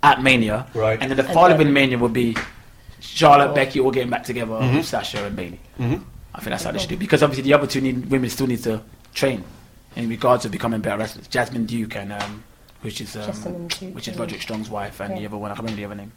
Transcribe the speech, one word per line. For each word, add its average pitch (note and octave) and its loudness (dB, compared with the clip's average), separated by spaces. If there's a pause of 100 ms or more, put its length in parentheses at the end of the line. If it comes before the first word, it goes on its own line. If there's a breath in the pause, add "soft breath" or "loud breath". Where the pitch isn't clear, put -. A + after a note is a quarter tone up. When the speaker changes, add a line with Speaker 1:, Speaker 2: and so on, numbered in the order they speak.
Speaker 1:
at C3+ 6
Mania, B2 4
Speaker 2:
Right. A2 2
Speaker 1:
and C3 -2
then C3+ 0
the C3+ 2
Speaker 3:
And - -4
Speaker 1:
following E3+ 8
Speaker 3:
then D3 6
Speaker 1:
Mania C3+ 4
will A#2+ 2
be A2+ 0 (640)
Charlotte, C#3+ 6
Speaker 3:
Oh. - -2
Speaker 1:
Becky C3+ 2
all C3 4
getting B2 0
back A#2+ -4
together, A#2 -4
Speaker 2:
Mm-hmm. B2 2
Speaker 1:
Sasha G#2+ -4
and G2+ -6
Bayley. F2 -10 (200)
Speaker 2:
Mm-hmm. B2+ -2 (320)
Speaker 1:
I - -12
think - -8
that's - -6
how - -4
they G3 -4
should F3+ -6
do, - -6
because E3 2
obviously C3+ 0
the C#3 6
other D3 4
two C3+ -2
need, B2+ -2
women C3 0
still C3 -2
need A#2+ -2
to A2 -2 (340)
train B2 -2 (500)
in A#2 -6
regards A#2+ 2
to A#2+ -6
becoming A2 -4
better G#2 -2
wrestlers. - -8
Jasmine B2 -2
Duke A2 -6
and, G2+ -10
um, G#2 -10 (380)
which A2 -10
is, G#2 -12
um, G#2+ -10
Speaker 3:
Jessamine E3+ -10
Duke, F#3 -10
Speaker 1:
which - -10
is F#3+ -10
Speaker 3:
yeah. E3+ -8
Speaker 1:
Roderick - -8
Strong's G#2+ -8
wife, G2+ -8
and G2+ -8
Speaker 3:
Yeah. F#3 -8
Speaker 1:
the G#2 -10
other G#2 -10
one, G#2 -8
I - -8
can't A2 -8
remember G#2 -8
the G#2 -8
other G2+ -10
name. G2+ -16